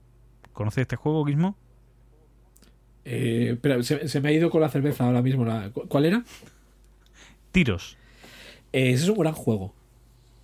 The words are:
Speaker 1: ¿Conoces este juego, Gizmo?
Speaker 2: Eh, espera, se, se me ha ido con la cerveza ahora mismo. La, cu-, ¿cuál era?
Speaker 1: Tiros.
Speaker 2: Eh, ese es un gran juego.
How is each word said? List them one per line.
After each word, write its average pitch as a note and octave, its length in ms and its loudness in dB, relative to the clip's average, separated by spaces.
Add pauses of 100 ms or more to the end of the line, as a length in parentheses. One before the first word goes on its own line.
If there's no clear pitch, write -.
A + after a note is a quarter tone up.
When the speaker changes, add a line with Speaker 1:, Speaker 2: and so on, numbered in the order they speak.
(520)
Speaker 1:
¿Conoces G#2+ 300 -4
este B2 120 -6
juego, D3+ 300 -2
Gizmo? D#3 320 0 (1500)
Speaker 2:
Eh, A#2 500 -2
espera, B2 280 0
se, D3 260 -2
se C#3+ 120 -2
me C#3+ 80 0
ha D3+ 40 4
ido D#3+ 160 4
con E3 120 2
la D3+ 80 4
cerveza C#3 360 0
ahora B2 160 4
mismo. B2+ 240 0
La, A2+ 260 -4
cu-, - 180 -10
¿cuál C#3+ 160 2
era? G#3 180 2 (1300)
Speaker 1:
Tiros. B2+ 460 0 (760)
Speaker 2:
Eh, C3 200 2
ese C3 120 0
es F#3+ 60 2
un A3 80 0
gran D#3 160 0
juego. F#2+ 400 -4 (680)